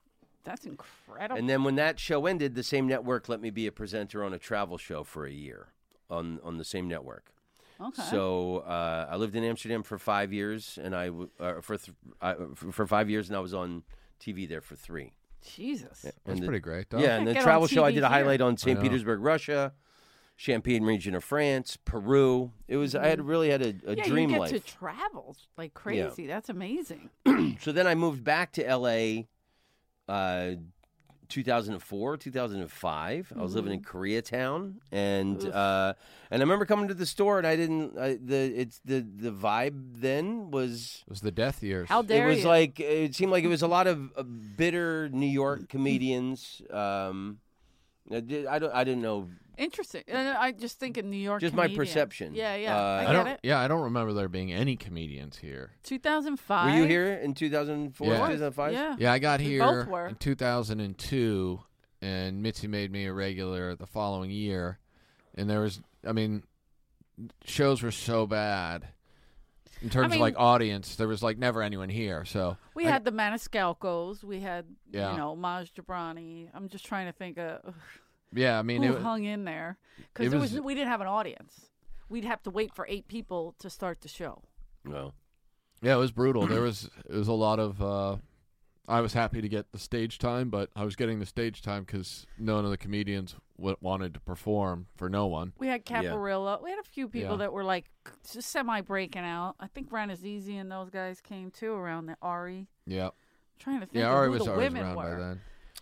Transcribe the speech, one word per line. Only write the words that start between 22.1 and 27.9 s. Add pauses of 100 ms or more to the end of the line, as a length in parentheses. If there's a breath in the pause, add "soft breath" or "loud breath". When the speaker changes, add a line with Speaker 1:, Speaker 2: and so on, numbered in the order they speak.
Speaker 2:
It
was,
I
had
Speaker 1:
Mm-hmm.
Speaker 2:
really
had
a, (120)
a
Speaker 1:
Yeah,
Speaker 2:
dream
Speaker 1:
you
get
Speaker 2:
life.
Speaker 1:
to
travel (220)
like
Speaker 2:
Yeah.
Speaker 1:
crazy.
That's
amazing. (160)
Speaker 2:
<clears throat>
So
then
I